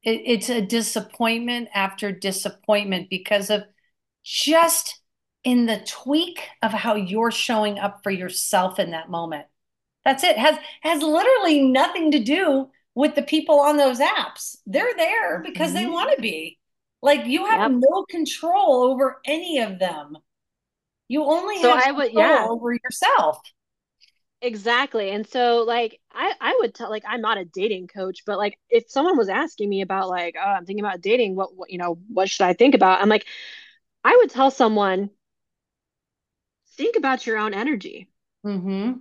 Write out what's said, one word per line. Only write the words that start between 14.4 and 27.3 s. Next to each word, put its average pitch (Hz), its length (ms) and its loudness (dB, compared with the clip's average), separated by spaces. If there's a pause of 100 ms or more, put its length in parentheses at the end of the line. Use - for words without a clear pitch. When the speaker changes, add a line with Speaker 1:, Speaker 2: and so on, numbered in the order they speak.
Speaker 1:
They're 392 300 0
there 359 480 -2
because 330 280 -4
they - 120 -2
Speaker 2:
Mm-hmm. 339 80 -4
Speaker 1:
wanna 453 280 0
be. 165 380 -8 (420)
Like, 254 260 2
you 330 200 -2
have 392 260 2
Speaker 2:
Yep. 247 160 0
Speaker 1:
no 359 220 0
control 320 800 2
over 262 340 0
any 320 360 -4
of 202 180 -6
them. 190 400 -6 (880)
You 294 180 -2
only 349 380 -2
Speaker 2:
So 247 80 6
Speaker 1:
have 254 160 4
Speaker 2:
I 277 60 0
would, 285 140 -2
Speaker 1:
control 220 200 4
Speaker 2:
yeah. 247 220 4
Speaker 1:
over 233 240 -4
yourself. - 680 0 (1000)
Speaker 2:
Exactly. 233 680 -2
And 208 160 -6
so, 240 360 2
like, 233 380 -2 (120)
I, 330 280 -4
I 285 200 0
would 233 140 -2
tell, 226 160 -10
like, 214 160 -8
I'm 226 140 -6
not 214 180 -2